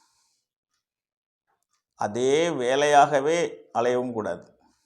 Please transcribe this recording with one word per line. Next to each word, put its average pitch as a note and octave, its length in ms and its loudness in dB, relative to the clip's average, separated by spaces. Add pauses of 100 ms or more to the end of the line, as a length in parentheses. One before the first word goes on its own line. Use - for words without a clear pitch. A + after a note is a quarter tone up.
(2000)
அதே A#2+ 360 -2 (220)
வேலையாகவே C#3+ 800 2 (360)
அலையவும் B2 400 -2
கூடாது. G2+ 320 -8 (400)